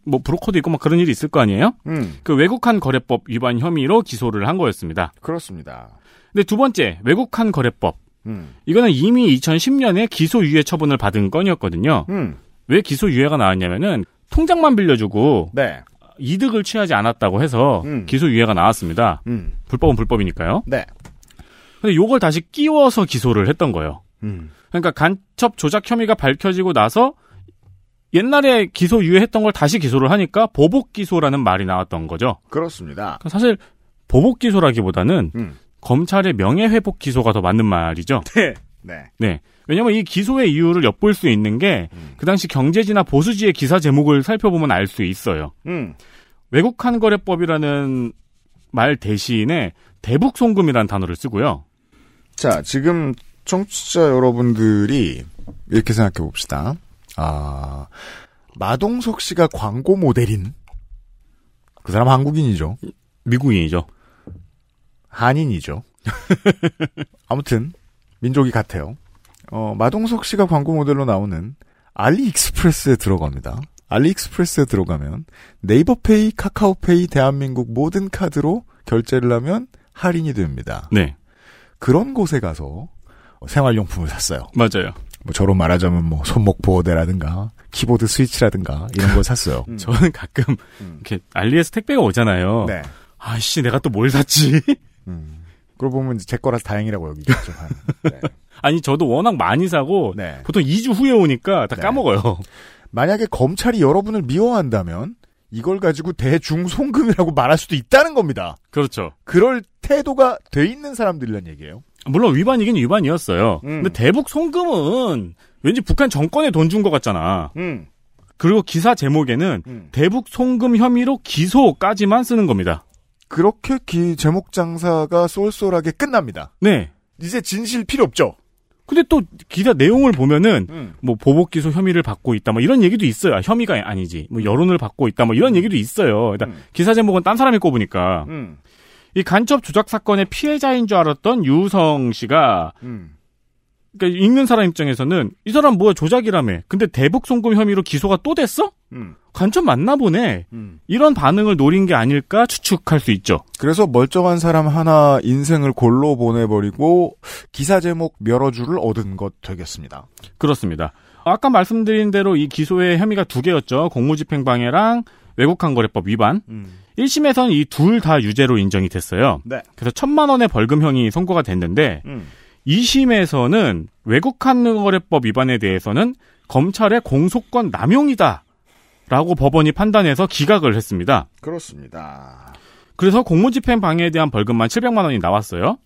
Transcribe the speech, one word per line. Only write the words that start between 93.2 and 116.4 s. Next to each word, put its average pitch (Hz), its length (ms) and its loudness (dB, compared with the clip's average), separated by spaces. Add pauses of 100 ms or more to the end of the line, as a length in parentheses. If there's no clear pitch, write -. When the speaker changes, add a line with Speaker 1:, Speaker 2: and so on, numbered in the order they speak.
Speaker 1:
내가 120 180 0
또 143 100 -4
뭘 113 220 0
샀지? 143 500 2 (220)
<laughs> - 240 -20
Speaker 2:
음. 80 360 -14 (340)
그러고 131 220 -4
보면 131 180 -4
이제 95 100 -12
제 123 100 -4
거라서 120 260 -4
다행이라고 104 460 -6
여기겠죠. 76 440 -4
한. 80 160 -16 (340)
네. - 160 -2 (200)
Speaker 1:
<laughs> - 220 -20
아니, 156 200 0
저도 143 260 -2
워낙 165 300 0
많이 139 320 2
사고 156 480 -2
Speaker 2:
네. 82 260 -10
Speaker 1:
보통 170 180 -2
이 156 200 0
주 247 100 -2
후에 254 200 2
오니까 170 560 2
다 127 100 -6
Speaker 2:
네. - 40 -8
Speaker 1:
까먹어요. 147 580 0 (520)
Speaker 2:
만약에 196 400 0
검찰이 180 500 -2
여러분을 196 420 0
미워한다면 135 920 -2 (360)
이걸 147 280 -4
가지고 160 340 -2
대중송금이라고 180 1200 -2
말할 139 260 2
수도 - 180 -6
있다는 277 380 2
겁니다. 127 440 -2 (120)
Speaker 1:
그렇죠. 117 420 -4 (120)
Speaker 2:
그럴 233 380 2 (200)
태도가 277 560 0 (140)
돼 143 140 2
있는 277 300 -8
사람들이란 131 520 -6
얘기예요. 78 360 -20 (220)
Speaker 1:
물론 160 300 2
위반이긴 220 400 2
위반이었어요. 127 880 0
Speaker 2:
음. 151 200 -6
Speaker 1:
근데 185 60 -2
대북 214 400 0
송금은 240 1080 -2 (280)
왠지 220 180 0
북한 - 280 2
정권에 269 420 0